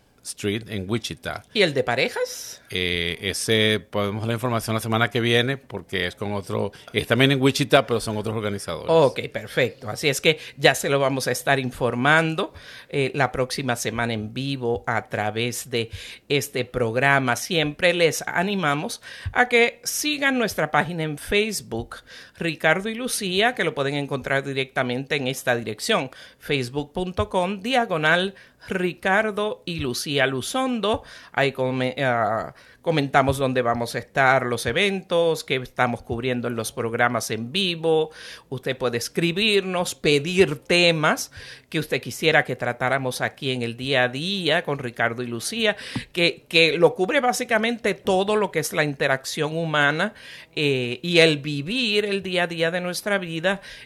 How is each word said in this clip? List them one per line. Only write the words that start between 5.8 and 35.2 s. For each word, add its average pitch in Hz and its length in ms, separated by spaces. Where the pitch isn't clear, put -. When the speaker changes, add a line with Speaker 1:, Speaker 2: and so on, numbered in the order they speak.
Speaker 1:
es 90 80
con 101 160
otro, 104 400
es 104 120
también 135 280
en 131 80
Wichita, 139 440
pero 117 140
son 107 160
otros 107 220
organizadores. 101 520
Speaker 2:
Ok, 160 300
perfecto. 110 560
Así 127 180
es 135 140
que 160 180
ya 139 180
se - 120
lo 139 100
vamos 135 300
a 123 40
estar 139 280
informando, 147 960
eh, 135 260
la 139 200
próxima 123 420
semana 117 380
en 107 200
vivo 127 540
a 113 220
través 113 600
de 117 220
este 135 340
programa. 123 720
Siempre 160 580
les 170 320
animamos 180 760
a 247 160
que 240 340
sigan 277 560
nuestra 175 320
página 156 320
en 151 140
Facebook, 143 800
Ricardo 160 480
y 220 80
Lucía, 226 600
que 190 100
lo 156 100
pueden 139 200
encontrar 139 500
directamente 135 720
en 131 100
esta 131 260
dirección, 120 580
facebook 139 540
punto 185 360
com, 190 300
diagonal 185 760
Ricardo 202 960
y 165 160
Lucía 139 440
Luzondo. 226 760
Ahí 139 180
come-, 127 500
ah, 113 520
comentamos 139 560
dónde 131 240
vamos 117 340
a 123 40
estar, 131 460
los 120 200
eventos 170 800